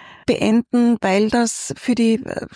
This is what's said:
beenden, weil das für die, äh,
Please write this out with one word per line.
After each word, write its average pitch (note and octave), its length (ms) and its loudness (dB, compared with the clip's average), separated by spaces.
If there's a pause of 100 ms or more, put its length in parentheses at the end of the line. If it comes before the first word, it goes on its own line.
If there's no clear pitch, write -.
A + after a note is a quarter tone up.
(260)
beenden, A#3 760 2
weil G3+ 280 0
das A#3 480 -2
für - 180 -2
die, A3+ 200 2
äh, A3 420 -6